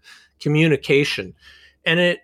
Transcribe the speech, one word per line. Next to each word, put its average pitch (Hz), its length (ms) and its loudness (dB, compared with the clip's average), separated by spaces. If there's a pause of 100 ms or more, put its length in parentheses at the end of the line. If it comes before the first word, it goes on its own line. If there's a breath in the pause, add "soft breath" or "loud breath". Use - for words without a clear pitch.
(420 loud breath)
communication. 147 920 0 (520 soft breath)
And 170 140 0
it, 175 240 0